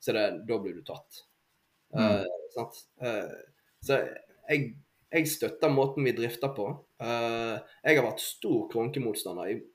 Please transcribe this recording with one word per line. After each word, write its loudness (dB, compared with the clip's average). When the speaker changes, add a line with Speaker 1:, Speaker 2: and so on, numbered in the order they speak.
Speaker 1:
så 0
det, 0
da 0
blir -6
du -14
tatt. -16
Speaker 2:
Mm. -2
Speaker 1:
Eh, 4
sant? -8
Eh, -4
så 4
jeg, 0
jeg 4
støtter 0
måten 4
vi 4
drifter -2
på. -4
Eh, -2
jeg 8
har 6
vært -4
stor 0
Kroenke-motstander -2
i, -2